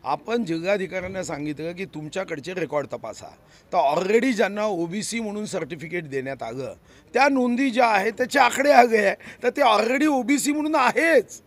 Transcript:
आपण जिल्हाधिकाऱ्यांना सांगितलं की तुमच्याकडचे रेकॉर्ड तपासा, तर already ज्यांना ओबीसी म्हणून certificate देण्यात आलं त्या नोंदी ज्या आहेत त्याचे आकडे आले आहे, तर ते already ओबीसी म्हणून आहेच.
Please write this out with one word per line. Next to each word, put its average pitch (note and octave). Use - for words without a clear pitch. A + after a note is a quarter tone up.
आपण G3+
जिल्हाधिकाऱ्यांना F#3
सांगितलं D3+
की F3+
तुमच्याकडचे D#3+
रेकॉर्ड D3+
तपासा, A2+
तर F#3+
already F#3
ज्यांना G#3
ओबीसी G3
म्हणून G#3
certificate E3
देण्यात C3+
आलं A#2
त्या C4+
नोंदी B3+
ज्या A#3+
आहेत G#3+
त्याचे B3
आकडे B3+
आले A#3+
आहे, -
तर A#3+
ते B3
already A#3+
ओबीसी C4+
म्हणून D4+
आहेच. C4+